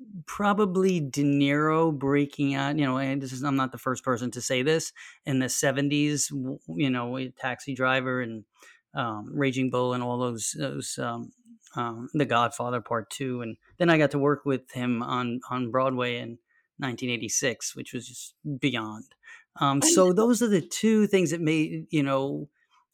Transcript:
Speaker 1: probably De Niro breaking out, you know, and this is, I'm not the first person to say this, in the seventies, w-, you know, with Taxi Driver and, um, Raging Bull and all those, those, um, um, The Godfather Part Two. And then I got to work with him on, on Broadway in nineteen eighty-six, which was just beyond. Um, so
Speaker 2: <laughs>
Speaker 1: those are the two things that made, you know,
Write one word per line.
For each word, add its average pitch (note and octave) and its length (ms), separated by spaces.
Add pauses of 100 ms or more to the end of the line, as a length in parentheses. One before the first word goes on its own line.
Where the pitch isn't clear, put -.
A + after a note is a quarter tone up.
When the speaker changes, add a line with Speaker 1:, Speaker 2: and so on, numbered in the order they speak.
(260)
Speaker 1:
probably F#3+ 760
De C#3+ 220
Niro D3 760
breaking C#3 580
out, C#3 240
you D3 60
know, B2+ 140
and C3+ 240
this C3 100
is, B2+ 100
I'm C#3 140
not C3 160
the B2+ 60
first B2+ 260
person B2 280
to B2 80
say B2+ 220
this, D#3 300 (340)
in C3+ 120
the C3 100
seventies, C#3+ 800
w-, C#3 300 (100)
you D#3+ 220
know, B2 180
with B2+ 280
Taxi C3 380
Driver B2+ 460
and, A2+ 240 (500)
um, A2+ 380
Raging C3 380
Bull B2 240
and B2 80
all B2 160
those, A#2+ 400
those, C#3 400
um, A#2+ 340 (440)
um, A#2+ 380
The D3 100
Godfather A#2+ 560
Part A2+ 300
Two. B2+ 320
And A2+ 140 (220)
then E3+ 120
I D#3+ 80
got D3 140
to C#3+ 60
work C#3+ 260
with C3 280
him B2 300
on, B2 380 (100)
on B2+ 220
Broadway B2 460
in A#2 200 (400)
nineteen B2+ 320
eighty-six, A#2 640
which C3 180
was A#2+ 140
just - 280 (260)
beyond. A2+ 440 (560)
Um, C#3 220
so G3 300
Speaker 2:
<laughs> - 0
Speaker 1:
those A3+ 280
are A#3+ 80
the G3 120
two G#3+ 480
things F#3 240
that E3+ 80
made, D#3+ 500
you D3+ 140
know, C#3 440 (460)